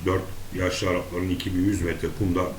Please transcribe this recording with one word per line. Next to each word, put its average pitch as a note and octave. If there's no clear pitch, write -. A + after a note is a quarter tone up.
dört F#2+
yaşlı F#2
Arapların F2+
iki F2+
bin F2+
yüz G2
metre E2+
kumda F2+